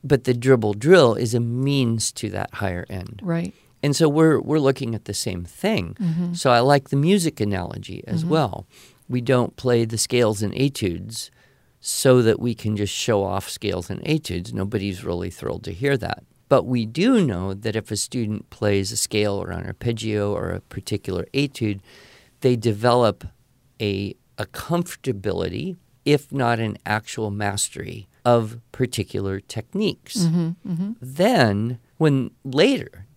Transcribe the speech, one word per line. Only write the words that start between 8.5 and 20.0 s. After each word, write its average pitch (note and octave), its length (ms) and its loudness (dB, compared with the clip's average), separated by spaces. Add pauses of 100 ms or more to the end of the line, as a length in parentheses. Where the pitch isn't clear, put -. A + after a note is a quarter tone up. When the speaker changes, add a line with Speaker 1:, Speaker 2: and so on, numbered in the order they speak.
Speaker 1:
We B2 120 -2
don't B2 360 2
play A#2+ 280 2
the A2+ 140 -4
scales A2 440 2
and G2+ 120 -2
etudes A2 800 -4 (480)
so B2+ 420 4
that A2 180 4
we A#2+ 140 -2
can G#2 220 -4
just G2+ 160 -2
show G#2 320 0
off F#2+ 240 -4
scales F#2 420 -6
and F#2+ 160 -8
etudes. A#2 480 -4
Nobody's G2 500 -4
really F2 260 -4
thrilled - 340 -8
to G2+ 80 -10
hear C3 240 -2
that. - 260 -6 (260)
But B2 180 4
we B2 200 0
do F#3+ 380 2
know F#2+ 300 -2
that G#2+ 220 -4
if G2+ 140 -6
a G#2+ 60 -4
student G#2+ 540 -4
plays G2+ 420 0
a A2 40 -8
scale G#2 380 0
or F2 160 -6
an F2 160 -8
arpeggio G#2+ 640 -2